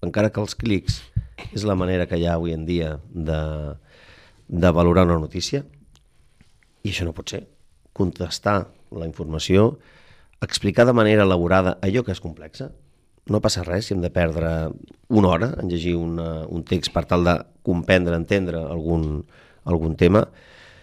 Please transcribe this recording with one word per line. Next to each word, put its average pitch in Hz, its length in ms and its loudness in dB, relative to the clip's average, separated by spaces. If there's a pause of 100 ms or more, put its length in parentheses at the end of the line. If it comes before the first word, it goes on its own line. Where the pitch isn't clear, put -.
encara 104 260 0
que 104 100 -4
els 104 140 -6
clics - 480 -2 (500)
és 101 140 -6
la 104 80 0
manera 92 320 0
que 90 160 -4
hi 85 60 2
ha 85 80 0
avui 82 180 -2
en 80 120 -6
dia 80 340 -2 (100)
de, 78 320 -4 (1040)
de 87 240 2
valorar 87 340 6
una 85 140 4
notícia, 92 440 -6 (1200)
i 101 80 -6
això 90 140 -4
no 82 80 -4
pot - 160 -14
ser. - 140 -10 (500)
Contestar 92 720 -2 (240)
la 82 160 -8
informació, 87 720 0 (640)
explicar 101 440 2
de 127 80 4
manera 107 300 4
elaborada 92 580 2
allò 101 220 0
que 98 80 -6
és 92 100 -10
complexa, 80 500 -14 (560)
no 107 140 2
passa 95 220 0
res 87 240 -4
si 104 80 -4
hem 90 60 -2
de 87 100 -2
perdre 82 580 0 (400)
una 104 200 6
hora 87 320 2
en 92 80 -4
llegir 87 260 -2
una, 82 520 -6
un 82 160 -8
text - 300 -4
per 85 120 -2
tal 90 180 2
de 85 140 4 (260)
comprendre, 87 520 0
entendre 87 440 -2
algun, 78 640 -2 (400)
algun 80 320 -2
tema. - 320 6 (560)